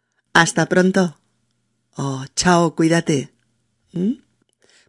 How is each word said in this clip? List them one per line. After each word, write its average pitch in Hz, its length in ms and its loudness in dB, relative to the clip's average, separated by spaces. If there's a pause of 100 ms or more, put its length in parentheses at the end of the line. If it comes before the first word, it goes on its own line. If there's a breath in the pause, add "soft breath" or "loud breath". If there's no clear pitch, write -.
(320)
"Hasta 165 340 2
pronto". 180 520 0 (760)
O 135 300 -8 (100)
"Chao, 170 400 2
cuídate". 165 580 -2 (600)
¿Mm? 190 200 -4 (760)